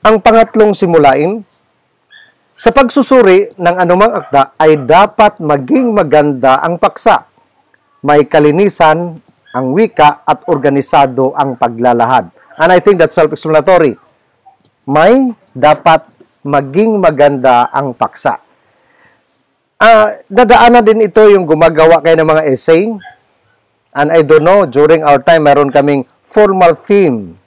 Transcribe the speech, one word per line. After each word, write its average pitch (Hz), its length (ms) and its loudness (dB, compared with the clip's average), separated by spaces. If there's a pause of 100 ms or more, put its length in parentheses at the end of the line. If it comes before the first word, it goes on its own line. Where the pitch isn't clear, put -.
Ang 214 160 -2
pangatlong 220 480 2
simulain, 165 720 0 (1120)
sa - 160 -2
pagsusuri 233 880 0
ng 175 240 -2
anumang 190 320 0
akda 143 400 -4
ay 156 240 0
dapat 196 640 0
maging 151 480 -2
maganda 143 720 0
ang 170 160 -6
paksa, - 480 -2 (720)
may 147 240 0
kalinisan 160 960 -2 (320)
ang 131 140 -8 (100)
wika 160 480 0
at - 240 -6
organisado 139 880 -2
ang 135 240 -6
paglalahad. 120 720 -2 (240)
And 165 160 0
I 180 80 2
think 180 240 2
that's 151 160 -2
self-explanatory. 156 800 0 (880)
May 214 480 0 (160)
dapat 151 560 0 (400)
maging 160 560 -2
maganda 135 720 0
ang 135 160 -6
paksa. - 560 -8 (1300)
Ah, 214 480 2
dadaanan 240 560 2
din 214 240 2
ito 202 240 0
yung 196 160 2
gumagawa 160 560 2
kayo 160 160 0
ng 160 80 0
mga 156 240 0
essay. 170 480 -2 (960)
And 147 160 -2
I 165 160 0
don't 156 160 2
know, 185 240 2
during 151 400 0
our 143 160 2
time, 165 240 0
meron 143 240 2
kaming 143 400 -2 (160)
formal 190 480 0
theme. 127 720 -2